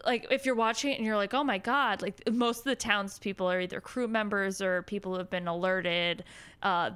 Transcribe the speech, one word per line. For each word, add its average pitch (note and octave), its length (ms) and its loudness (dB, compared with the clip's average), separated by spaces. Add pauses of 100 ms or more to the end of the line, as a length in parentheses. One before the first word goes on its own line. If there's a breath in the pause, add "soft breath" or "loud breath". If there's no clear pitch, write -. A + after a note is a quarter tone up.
like, A#3+ 240 2
if C4 160 2
you're C4 80 2
watching A3+ 380 0
it - 60 -2
and A3+ 60 -2
you're A3 120 0
like, G3+ 180 0
"Oh C#4 80 2
my A#3 160 0
God," A#3 420 2
like, G3 300 -6
most A#3 300 2
of - 60 -16
the B3+ 100 2
townspeople G3 720 0
are F#3 100 2
either F3+ 200 -4
crew B3 260 -4
members G3+ 560 0
or F3+ 200 2
people F#3+ 300 -4
who F#3 60 -2
have F3+ 120 -6
been F3 180 -2
alerted, F3 760 0 (400 loud breath)
uh, F3 340 2